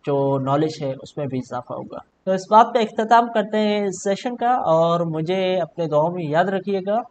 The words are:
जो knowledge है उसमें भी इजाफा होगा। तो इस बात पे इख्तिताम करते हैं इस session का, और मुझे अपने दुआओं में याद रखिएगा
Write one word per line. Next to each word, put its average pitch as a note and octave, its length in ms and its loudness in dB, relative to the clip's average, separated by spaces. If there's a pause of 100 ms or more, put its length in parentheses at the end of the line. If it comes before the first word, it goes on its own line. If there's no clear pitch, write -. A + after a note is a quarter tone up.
जो C#3 340 0
knowledge D3 440 -2
है C3+ 120 -4
उसमें C#3+ 340 -10
भी B2+ 100 -4
इजाफा B2 360 -10
होगा। C3 280 -12 (240)
तो F#3+ 80 0
इस F#3+ 160 -4
बात A3+ 240 8
पे A#3 80 4
इख्तिताम A#3 520 2
करते G#3+ 240 0
हैं G#3 280 0
इस F3+ 180 -6
session G#3 320 -4
का, A#3+ 200 0
और E3+ 520 2
मुझे F#3 500 -2
अपने E3 280 -4
दुआओं D3+ 240 2
में F3+ 200 -6
याद F3+ 200 2
रखिएगा G3 600 -2